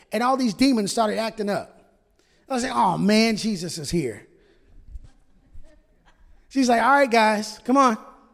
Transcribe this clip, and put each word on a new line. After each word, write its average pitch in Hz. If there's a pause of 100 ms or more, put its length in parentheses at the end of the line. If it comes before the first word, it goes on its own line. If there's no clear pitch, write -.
(100)
and 220
all 262
these 247
demons 226
started 214
acting 220
up. - (540)
I 269
was 240
like, 254
"Oh, 196
man, 214
Jesus 180
is 147
here." 131 (2250)
She's 262
like, 233
"All 240
right, 277
guys, 214
come 254
on. 254 (380)